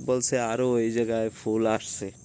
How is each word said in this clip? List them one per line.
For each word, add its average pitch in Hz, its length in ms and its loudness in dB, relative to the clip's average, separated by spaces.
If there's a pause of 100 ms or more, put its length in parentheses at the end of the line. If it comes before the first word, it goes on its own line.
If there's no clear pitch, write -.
বলছে 127 340 0
আরও 120 380 2
এই 113 140 2
জায়গায় 113 380 0
ফুল 110 380 0
আসছে, 107 440 -2 (140)